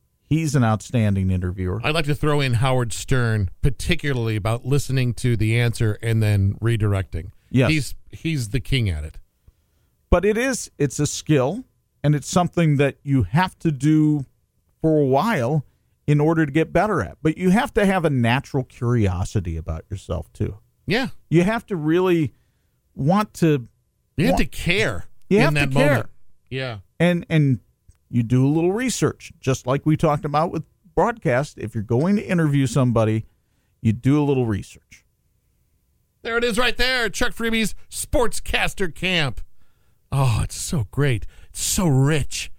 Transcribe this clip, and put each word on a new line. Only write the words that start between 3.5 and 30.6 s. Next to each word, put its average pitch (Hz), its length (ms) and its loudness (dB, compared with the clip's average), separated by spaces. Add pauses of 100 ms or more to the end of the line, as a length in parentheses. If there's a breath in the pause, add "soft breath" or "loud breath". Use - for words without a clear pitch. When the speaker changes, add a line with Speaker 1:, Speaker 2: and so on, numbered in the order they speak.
Speaker 2:
particularly 123 760 0
about 110 300 -2
listening 127 500 0
to 120 220 0
the 110 220 2
answer 113 420 0
and 113 220 0
then 101 320 2
redirecting. 101 760 -2 (220)
Speaker 1:
Yes. 123 180 4
Speaker 2:
He's, 151 260 0 (140)
he's 139 400 -6
the 101 100 -4
king 117 300 -2
at 76 160 -6
it. - 140 -16 (920)
Speaker 1:
But 180 160 4
it 214 120 2
is, 254 420 -4
it's 143 200 -2
a 147 80 0
skill, 151 560 -2 (400)
and 147 120 2
it's 135 120 -6
something 165 500 2
that 139 260 0
you 135 200 0
have 180 360 -2
to 165 120 0
do 151 540 2 (560)
for 156 180 2
a 143 60 2
while 143 600 0 (420)
in 147 120 4
order 160 260 2
to 139 60 -4
get 160 220 0
better 180 280 2
at. - 200 -8
But 160 160 0
you 180 140 2
have 214 240 2
to 202 100 4
have 190 180 2
a 160 60 2
natural 131 540 0
curiosity 92 920 -2
about 80 340 -8
yourself, 82 440 -10
too. - 240 -6 (280)
Speaker 2:
Yeah. 220 220 -2 (220)
Speaker 1:
You 165 140 4
have 220 240 -2
to 190 100 -4
really 165 560 0 (600)
want 185 420 0
to 147 340 0 (480)
Speaker 2:
You 151 80 0
have 247 80 4
Speaker 1:
wa- - 60 0
Speaker 2:
to 190 60 4
care 170 600 -2 (240)
Speaker 1:
You 190 80 4
Speaker 2:
in 226 80 6
Speaker 1:
have 156 80 2
Speaker 2:
that 143 160 2
Speaker 1:
to 135 40 -2
care. 262 160 4
Speaker 2:
moment. - 200 0 (400)
Yeah. 127 280 -8 (220)
Speaker 1:
And, 170 300 2
and 143 300 4 (500)
you 120 120 0
do 123 240 2
a 139 40 4
little 165 240 2
research, 220 680 -2
just - 260 -4
like 139 200 -2
we 151 100 4
talked 147 300 0
about 151 260 -2
with 165 120 -6 (300)